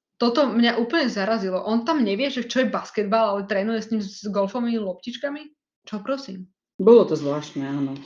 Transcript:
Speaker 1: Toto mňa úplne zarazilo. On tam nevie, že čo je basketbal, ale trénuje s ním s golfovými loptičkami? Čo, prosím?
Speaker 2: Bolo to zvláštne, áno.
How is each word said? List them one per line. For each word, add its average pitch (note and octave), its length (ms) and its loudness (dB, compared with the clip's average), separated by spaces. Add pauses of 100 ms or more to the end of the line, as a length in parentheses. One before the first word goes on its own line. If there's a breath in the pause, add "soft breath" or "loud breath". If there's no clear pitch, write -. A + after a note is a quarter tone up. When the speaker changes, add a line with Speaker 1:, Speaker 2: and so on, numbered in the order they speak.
(180)
Speaker 1:
Toto A#3+ 320 2
mňa A3+ 320 2
úplne C#4+ 240 0
zarazilo. G3 560 -2
On A3+ 240 -2
tam D#4+ 160 2
nevie, A3 320 0
že A#3+ 160 -6
čo C4 160 2
je - 80 -2
basketbal, G#3 640 0
ale G3 80 -6
trénuje G#3 340 -2
s G#3+ 140 -8
ním A3 80 0
s G3 240 -10
golfovými A3 560 -2
loptičkami? C#4+ 720 -8 (320)
Čo, G#3 160 -8
prosím? G3 480 -8 (320)
Speaker 2:
Bolo A3 240 10
to - 80 -2
zvláštne, C#3+ 480 -4
áno. C#3 320 -2 (120)